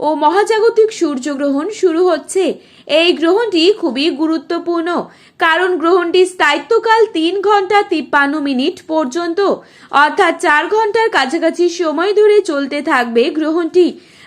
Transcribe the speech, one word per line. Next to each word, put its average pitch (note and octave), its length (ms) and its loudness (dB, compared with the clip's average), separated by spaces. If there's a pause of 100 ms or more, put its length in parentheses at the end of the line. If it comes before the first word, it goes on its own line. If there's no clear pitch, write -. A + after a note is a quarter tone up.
ও D4 140 -2
মহাজাগতিক G#4 760 2
সূর্যগ্রহণ C#4+ 760 -4 (140)
শুরু E4+ 240 2
হচ্ছে। F4 400 -2 (440)
এই E4 240 2
গ্রহণটি E4+ 500 0 (160)
খুবই C#4 280 -2 (120)
গুরুত্বপূর্ণ, E4 720 -4 (520)
কারণ F4 380 2
গ্রহণটির F4 540 2
স্থায়িত্বকাল A4 680 0 (140)
তিন E4 280 -2
ঘন্টা G4+ 400 2
তিপ্পান্ন D4 580 0
মিনিট C#4 360 -2 (100)
পর্যন্ত, E4 540 -4 (520)
অর্থাৎ D4+ 480 2
চার D4+ 280 2
ঘন্টার A4 420 0
কাছাকাছি E4 540 0 (100)
সময় E4+ 400 -2
ধরে G#4 280 4
চলতে C#4+ 400 -4
থাকবে A#3+ 480 0
গ্রহণটি। D#4+ 560 0 (400)